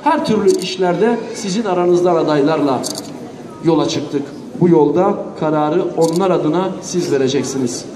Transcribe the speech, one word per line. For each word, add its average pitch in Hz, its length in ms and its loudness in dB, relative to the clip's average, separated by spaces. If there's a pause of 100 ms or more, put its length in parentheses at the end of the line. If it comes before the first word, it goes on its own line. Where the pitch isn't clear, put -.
her 302 220 2
türlü 196 340 2
işlerde 185 580 0 (180)
sizin 208 300 -4
aranızdan 175 500 2
adaylarla 147 680 2 (840)
yola 151 220 2
çıktık. 135 340 -4 (380)
Bu 175 100 6
yolda 170 480 4 (220)
kararı 156 460 0 (120)
onlar 170 340 2
adına 170 380 0 (120)
siz 156 300 -4
vereceksiniz. 131 760 -2 (100)